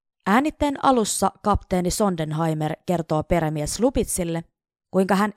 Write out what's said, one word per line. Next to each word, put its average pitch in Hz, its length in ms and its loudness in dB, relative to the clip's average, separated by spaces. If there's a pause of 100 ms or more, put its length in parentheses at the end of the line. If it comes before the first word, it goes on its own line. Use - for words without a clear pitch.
(260)
äänitteen 285 580 0
alussa 220 480 2 (100)
kapteeni 185 480 0
Sondenheimer 160 840 -2 (100)
kertoo 160 360 0
perämies 156 580 -2
Lubitzille, 180 640 -2 (460)
kuinka 190 240 2
hän 202 220 0